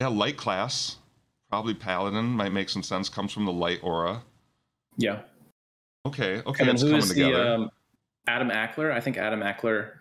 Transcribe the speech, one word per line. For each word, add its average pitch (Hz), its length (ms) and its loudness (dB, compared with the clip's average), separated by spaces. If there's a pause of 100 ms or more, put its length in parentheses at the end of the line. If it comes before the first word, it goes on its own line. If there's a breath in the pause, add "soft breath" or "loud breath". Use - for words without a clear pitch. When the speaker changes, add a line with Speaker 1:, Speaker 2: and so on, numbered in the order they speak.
Speaker 1:
Yeah, 131 60 0
light 117 300 0
class. 107 600 -2 (540)
Probably 107 240 0
paladin, 98 500 0
might 110 280 0
make 98 160 0
some 98 140 -2
sense. 95 240 -2
Comes 101 240 -4
from 107 140 -2
the 92 80 0
light 87 300 0
aura. 87 400 0 (760)
Speaker 2:
Yeah. 107 220 0 (840)
Speaker 1:
Okay, 113 400 -2
okay, 135 140 -4
Speaker 2:
And 131 80 6
then 123 80 4
Speaker 1:
it's 120 60 2
Speaker 2:
who 143 80 4
Speaker 1:
coming 151 140 6
Speaker 2:
is 95 60 2
the, 90 140 0
Speaker 1:
together. 127 300 4
Speaker 2:
um, 110 180 -2 (560)
Adam 123 220 0
Ackler? 113 420 0
I 120 80 0
think 123 180 -2
Adam 107 240 -2
Ackler, 104 600 -2